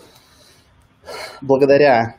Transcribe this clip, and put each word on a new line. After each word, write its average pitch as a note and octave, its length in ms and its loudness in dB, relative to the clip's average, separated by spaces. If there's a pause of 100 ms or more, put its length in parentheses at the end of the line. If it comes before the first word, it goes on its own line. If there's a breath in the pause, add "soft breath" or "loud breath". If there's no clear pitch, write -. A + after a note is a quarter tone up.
(1400 loud breath)
благодаря C3 800 0